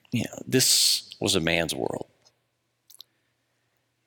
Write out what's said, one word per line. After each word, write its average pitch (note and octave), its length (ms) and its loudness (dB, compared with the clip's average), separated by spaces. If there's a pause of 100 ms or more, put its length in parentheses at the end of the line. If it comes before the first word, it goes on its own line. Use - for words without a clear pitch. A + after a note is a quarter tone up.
(120)
you A2+ 120 -2
know, - 220 -10
"This - 760 2
was G2 140 2
a F#2 40 2
man's E2 340 0
world." - 340 -6 (2000)